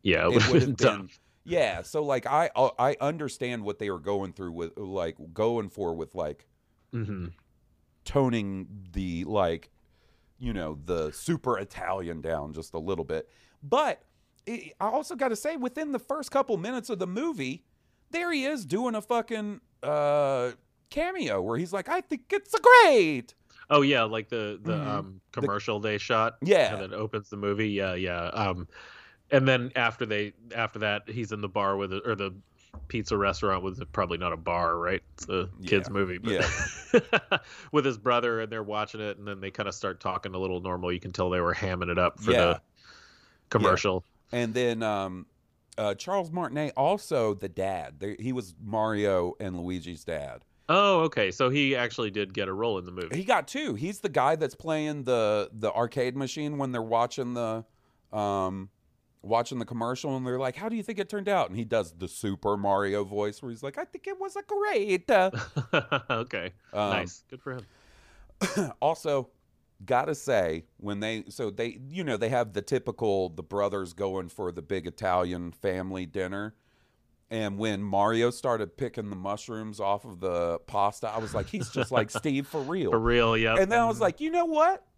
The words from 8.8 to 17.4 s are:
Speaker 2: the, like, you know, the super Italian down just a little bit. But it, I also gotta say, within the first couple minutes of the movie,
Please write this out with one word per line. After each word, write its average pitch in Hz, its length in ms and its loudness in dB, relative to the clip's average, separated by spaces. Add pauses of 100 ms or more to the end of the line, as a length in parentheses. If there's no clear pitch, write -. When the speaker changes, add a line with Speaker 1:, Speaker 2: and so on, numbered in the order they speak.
Speaker 2:
the, 90 320 -2
like, 85 460 0 (680)
you 123 140 -4
know, 80 320 -4
the 82 280 0
super 127 460 -2
Italian 90 600 -6
down 76 320 -4
just 78 220 -12
a 85 40 -4
little 82 260 -2
bit. 78 240 -6 (340)
But 240 400 0 (420)
it, 220 360 -10
I 196 80 -2
also 277 260 -2
gotta 247 220 -2
say, 311 200 -4
within 277 360 -4
the 254 80 -2
first 285 300 -6
couple 262 260 2
minutes 226 340 -6
of 202 80 -4
the 185 80 -2
movie, 185 580 -4 (460)